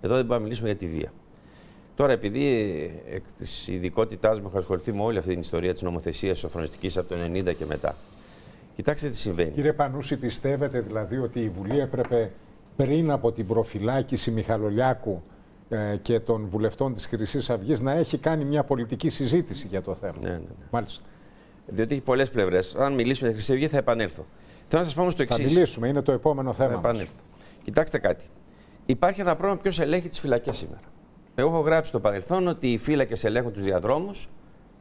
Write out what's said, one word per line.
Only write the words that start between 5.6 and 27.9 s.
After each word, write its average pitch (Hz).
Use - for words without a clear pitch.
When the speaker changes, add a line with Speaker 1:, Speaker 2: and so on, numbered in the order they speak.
Speaker 1:
της -
νομοθεσίας 87
της 87
σοφρονιστικής 85
από 87
το 90
ενενήντα 87
και 78
μετά, 76
κοιτάξτε 147
τι 113
συμβαίνει. 87
Speaker 2:
Κύριε 147
Πανούση, 143
πιστεύετε 131
δηλαδή 107
ότι 120
η 113
Βουλή 98
έπρεπε 120
πριν 147
από 117
την 110
προφυλάκηση 113
Μιχαλολιάκου, 110
ε, 104
και 117
των 107
βουλευτών 110
της 107
Χρυσής 113
Αυγής 117
να 135
έχει 160
κάνει 156
μια 143
πολιτική 127
συζήτηση 127
για 95
το 92
θέμα; 90
Speaker 1:
Ναι, 92
ναι, 87
ναι. 82
Speaker 2:
Μάλιστα. 113
Speaker 1:
Διότι 113
έχει 135
πολλές 131
πλευρές. 92
Αν 139
μιλήσουμε 127
για 110
τη 104
Χρυσή 139
Αυγή, 135
θα 143
επανέλθω. 113
Θέλω 165
να 175
σας 143
πω 165
όμως 180
το 139
Speaker 2:
Θα 120
Speaker 1:
εξής. 131
Speaker 2:
μιλήσουμε, 135
είναι 139
το 143
επόμενο 135
θέμα 131
Speaker 1:
Θα 120
Speaker 2:
μας. -
Speaker 1:
επανέλθω. 113
Κοιτάξτε 151